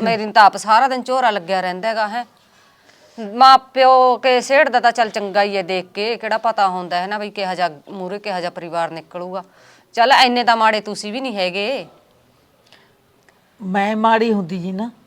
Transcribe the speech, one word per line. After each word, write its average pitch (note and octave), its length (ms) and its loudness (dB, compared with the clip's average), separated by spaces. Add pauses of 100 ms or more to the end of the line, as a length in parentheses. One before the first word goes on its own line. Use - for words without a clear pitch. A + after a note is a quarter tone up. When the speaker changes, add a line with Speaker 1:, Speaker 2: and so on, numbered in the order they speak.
Speaker 1:
ਮੇਰੇ A3 220 -2
ਨੂੰ G#3 80 -8
ਤਾਂ G#3+ 120 8
ਆਪ G3 120 4
ਸਾਰਾ A3 320 2
ਦਿਨ B3+ 140 -4
ਝੋਰਾ B3+ 280 0
ਲੱਗਿਆ F#3+ 300 -4
ਰਹਿੰਦਾ F#3 280 -6
ਹੈਗਾ, A3 200 -4
ਹੈਂ? A#3 160 -8 (1120)
ਮਾਂ C4 240 8
ਪਿਓ C4 580 4
ਕੇ B3 240 2
ਸਿਹੜ C#4 280 2
ਦਾ A#3 120 0
ਤਾਂ A#3 120 2
ਚੱਲ A#3 180 0
ਚੰਗਾ G3+ 320 -2
ਹੀ G3+ 140 -2
ਹੈ F#3+ 60 -2
ਦੇਖ F3+ 320 -6
ਕੇ, G#3+ 220 -6
ਕਿਹੜਾ G#3+ 220 -4
ਪਤਾ A3 300 0
ਹੁੰਦਾ F3+ 280 -6
ਹੈ F3+ 100 -4
ਨਾ G#3 120 -6
ਬਈ G#3 120 -8
ਕਿਹੋ F#3+ 240 -6
ਜਿਹਾ E3+ 160 -2 (200)
ਮੂਹਰੇ F#3+ 280 -10
ਕਿਹੋ G3+ 200 -8
ਜਿਹਾ F3 120 -6
ਪਰਿਵਾਰ E3+ 400 -8
ਨਿਕਲੂਗਾ। F3 540 -12 (480)
ਚੱਲ A#3 200 2
ਐਨੇ B3 320 4
ਤਾਂ A#3 120 4
ਮਾੜੇ A3 240 2
ਤੁਸੀਂ G#3 320 -10
ਵੀ B3+ 80 -8
ਨਹੀਂ B3+ 160 -8
ਹੈਗੇ। G3 500 -4 (1800)
Speaker 2:
ਮੈਂ G3 340 -2
ਮਾੜੀ A3+ 360 2
ਹੁੰਦੀ F#3+ 260 -4
ਜੀ F3+ 140 -8
ਨਾ G#3+ 180 -6 (160)